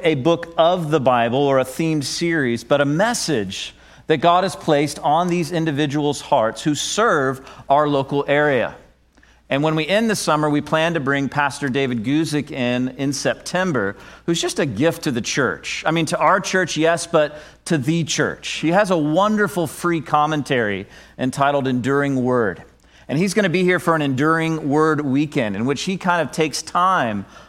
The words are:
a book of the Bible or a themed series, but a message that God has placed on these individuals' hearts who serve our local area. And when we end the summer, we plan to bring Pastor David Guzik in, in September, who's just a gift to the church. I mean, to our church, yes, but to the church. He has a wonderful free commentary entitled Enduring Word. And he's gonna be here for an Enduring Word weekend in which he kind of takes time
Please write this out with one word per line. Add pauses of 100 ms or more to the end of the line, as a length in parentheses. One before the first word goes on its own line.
a
book
of
the
Bible
or
a
themed
series,
but
a
message (320)
that
God
has
placed
on
these
individuals'
hearts
who
serve (180)
our
local
area. (760)
And
when
we
end
the
summer,
we
plan
to
bring
Pastor
David
Guzik
in,
in
September, (300)
who's
just
a
gift
to
the
church.
I
mean,
to
our
church,
yes,
but (240)
to
the
church.
He
has
a
wonderful
free
commentary (320)
entitled
Enduring
Word. (460)
And
he's
gonna
be
here
for
an
Enduring
Word
weekend
in
which
he
kind
of
takes
time (240)